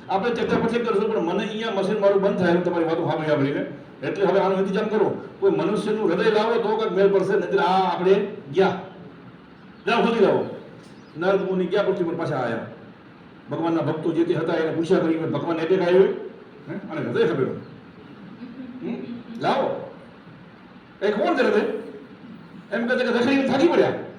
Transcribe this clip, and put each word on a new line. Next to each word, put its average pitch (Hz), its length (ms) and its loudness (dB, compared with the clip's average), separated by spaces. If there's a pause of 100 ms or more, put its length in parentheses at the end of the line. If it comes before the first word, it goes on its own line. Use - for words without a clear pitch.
આપણે 208 220 0
ચર્ચા - 280 0
પછી 233 200 0
કરશું, 214 340 0
પણ 202 80 0
મને 180 240 0
અહીંયા 220 260 -4
મશીન 196 300 0
મારું 196 220 4
બંધ 185 160 2
થાય, 175 160 4
હું 175 100 2
તમારી 170 200 0
વાતો 160 220 0
સાંભળી 151 220 -2
સાંભળીને. 143 380 0 (360)
એટલે 185 240 0
હવે - 140 4
આનો 190 180 2
ઇંતજામ 202 260 0
કરો. 208 440 0 (100)
કોઈ 196 120 2
મનુષ્યનું 202 600 0
હૃદય 214 200 2
લાવો 220 240 2
તો 214 220 0
કાંઈક 208 160 -2
મેળ 196 160 4
પડશે, 190 240 2
નહીંતર 180 260 0
આ 185 360 2
આપણે 190 320 4 (280)
ગયા. 180 260 2 (1080)
જાઓ, 226 180 2
શોધી 226 160 2
લાવો. 147 400 2 (580)
નારદ 185 320 2
મુનિ 185 160 0
ગયા, 202 160 2
પૃથ્વી 180 220 0
પર 165 100 -4
પાછા 151 220 -4
આયા. 117 300 -4 (840)
ભગવાનના 165 320 -2
ભક્તો 160 300 -2
જે 165 120 2
તે 175 100 0
હતા 165 180 -2
એને 156 240 0
પૂછ્યા 170 220 2
કરી, 160 200 0
"ભગવાન 160 380 -2
એટેક 175 240 2
આવ્યો?" 180 500 4 (400)
હે? 180 40 -8
અને 147 360 -6
હૃદય 220 140 2
ખબેરો. - 320 0 (1300)
હમ? - 140 -6 (440)
લાવો. 214 500 -2 (1120)
એ 208 80 2
કોણ 311 240 0
છે 262 80 2
હૃદય? 208 240 2 (1120)
એમ 233 120 -2
કહેતા 247 240 0
કે 233 60 2
રખડીને 269 300 2
થાકી 285 200 4
પડ્યા, 233 240 4 (260)